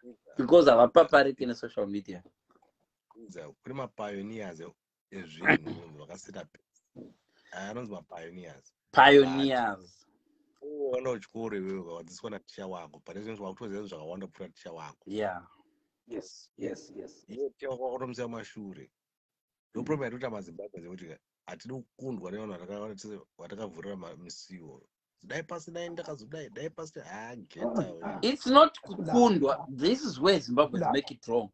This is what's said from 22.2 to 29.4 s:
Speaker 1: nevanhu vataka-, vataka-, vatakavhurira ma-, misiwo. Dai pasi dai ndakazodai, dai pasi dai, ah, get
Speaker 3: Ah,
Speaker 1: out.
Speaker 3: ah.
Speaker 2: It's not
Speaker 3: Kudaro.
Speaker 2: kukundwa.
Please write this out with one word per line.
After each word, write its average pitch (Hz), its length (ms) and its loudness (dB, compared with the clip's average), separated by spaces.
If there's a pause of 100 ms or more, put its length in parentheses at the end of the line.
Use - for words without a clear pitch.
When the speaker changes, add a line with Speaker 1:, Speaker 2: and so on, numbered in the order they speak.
Speaker 1:
nevanhu 104 220 -8
vataka-, 90 260 -10
vataka-, 104 460 -12 (120)
vatakavhurira 101 580 -12
ma-, 85 200 -14
misiwo. 82 680 -18 (400)
Dai 135 200 -10
pasi 165 280 -12
dai 170 180 -10
ndakazodai, 156 600 -12
dai 135 200 -10
pasi 160 240 -14
dai, - 160 -16
ah, 220 260 -12
get - 280 -12
Speaker 3:
Ah, - 40 -2
Speaker 1:
out. 196 360 -4
Speaker 3:
ah. 202 180 -8
Speaker 2:
It's 254 260 0
not 294 340 6
Speaker 3:
Kudaro. 196 220 -10 (100)
Speaker 2:
kukundwa. 175 540 6 (100)